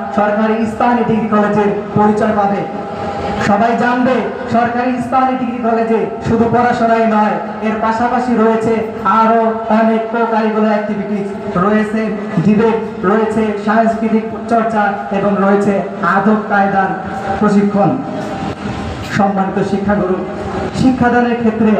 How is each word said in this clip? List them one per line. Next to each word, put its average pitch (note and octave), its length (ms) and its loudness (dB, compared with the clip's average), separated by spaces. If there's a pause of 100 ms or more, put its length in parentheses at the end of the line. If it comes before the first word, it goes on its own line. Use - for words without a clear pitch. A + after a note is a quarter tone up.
(160)
সরকারি G#3 380 0
ইস্পাহানি A#3 540 0
ডিগ্রি G#3+ 200 0
কলেজের G#3 540 2 (140)
পরিচয় G#3+ 400 2
পাবে। G3+ 220 2 (920)
সবাই G#3+ 320 2
জানবে B3 340 2 (380)
সরকারি A#3+ 400 0
ইস্পাহানি B3+ 460 0
ডিগ্রি A#3 320 -2
কলেজে A3+ 360 0 (240)
শুধু A3+ 220 4
পড়াশোনাই A3+ 560 2
নয়, G#3 240 2 (300)
এর G#3+ 100 -2 (100)
পাশাপাশি A#3+ 540 0
রয়েছে A3 560 2 (140)
আরও A3+ 360 4 (280)
অনেক A3+ 420 2
co-curricular G#3+ 600 0
activities, G3+ 880 -4 (100)
রয়েছে G#3+ 480 0 (280)
ডিবেট, G#3+ 600 0
রয়েছে G#3+ 600 0
সাংস্কৃতিক A3 580 0 (260)
চর্চা A3 440 0 (180)
এবং G3 280 0
রয়েছে G3+ 420 2 (200)
আদব G3 340 2 (140)
কায়দার G3 380 0 (520)
প্রশিক্ষণ। G3+ 580 2 (1200)
সম্মানিত G3 500 0
শিক্ষাগুরু, G3 480 0 (600)
শিক্ষাদানের A#3+ 640 2
ক্ষেত্রে G#3+ 420 2